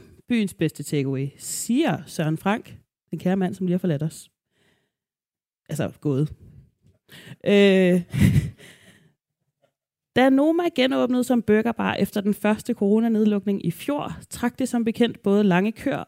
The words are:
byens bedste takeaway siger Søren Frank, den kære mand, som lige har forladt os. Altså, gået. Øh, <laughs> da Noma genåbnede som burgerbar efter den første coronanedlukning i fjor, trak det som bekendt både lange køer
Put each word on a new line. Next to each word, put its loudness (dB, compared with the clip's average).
byens 0
bedste -4
takeaway -4
siger -2
Søren -4
Frank, -6
den -8
kære -2
mand, -2
som -6
lige 0
har 0
forladt -2
os. -8
Altså, -6
gået. -2
Øh, 4
<laughs> -20
da 6
Noma 2
genåbnede 0
som 0
burgerbar 0
efter -2
den 0
første -2
coronanedlukning 0
i 0
fjor, -6
trak -4
det -2
som -2
bekendt -2
både 2
lange 2
køer -6